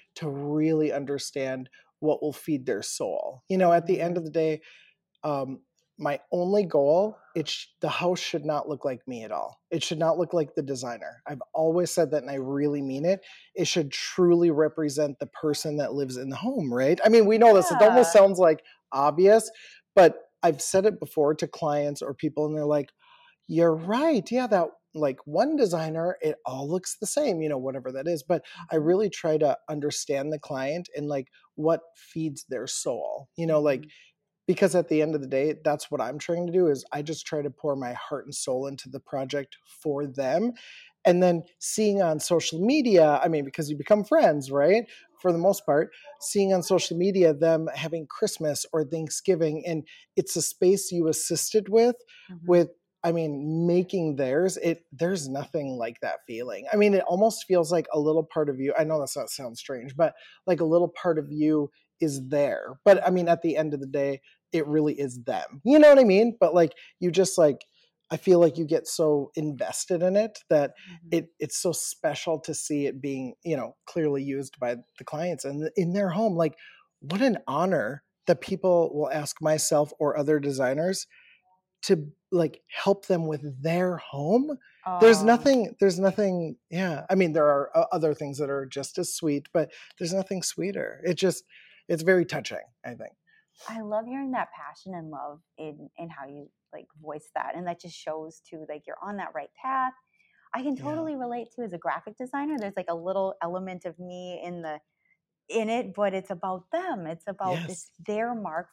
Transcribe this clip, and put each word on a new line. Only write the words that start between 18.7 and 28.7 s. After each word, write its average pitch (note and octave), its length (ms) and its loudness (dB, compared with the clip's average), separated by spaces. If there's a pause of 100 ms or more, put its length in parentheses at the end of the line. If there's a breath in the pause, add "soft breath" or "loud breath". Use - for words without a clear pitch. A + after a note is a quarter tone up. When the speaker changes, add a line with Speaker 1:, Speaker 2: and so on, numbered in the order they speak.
Speaker 1:
obvious, F#3 580 4 (460 loud breath)
but E3+ 340 6 (140)
I've D#3+ 180 0
said F#3+ 240 2
it - 140 0
before D3+ 340 0
to D3+ 140 -4
clients D3 520 -4
or C#3 140 -8
people, D3+ 320 -4
and D3+ 100 -4
they're D3+ 80 -2
like, D3 280 -2 (560 soft breath)
"You're E3 260 4
right. A3 560 0
Yeah, B3 180 0
that, F3+ 200 2 (260)
like, D3 320 -2
one A#3 300 0
designer, E3 680 -2
it D#3 140 -2 (100)
all C3 240 -6
looks F3+ 280 -6
the G#3 80 -8
same," A3 360 0
you D#3 60 0
know, C#3+ 100 -2
whatever C3 340 -6
that C3+ 140 -8
is. E3+ 160 -2
But E3 220 0 (260 loud breath)